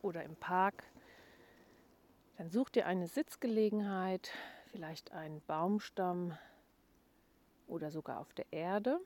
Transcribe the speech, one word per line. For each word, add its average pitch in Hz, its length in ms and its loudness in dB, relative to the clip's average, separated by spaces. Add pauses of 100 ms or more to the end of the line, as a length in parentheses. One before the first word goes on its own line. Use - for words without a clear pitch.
oder 170 220 -2
im 160 100 -10
Park, 185 480 2 (1600)
dann 165 120 -8
such 233 200 2
dir - 160 4
eine 180 200 2
Sitzgelegenheit, 208 1300 0 (400)
vielleicht 160 400 -10
einen 156 340 -8
Baumstamm 180 920 2 (1300)
oder 156 240 -4
sogar - 260 -6
auf - 140 -12
der - 180 -6
Erde. 208 560 2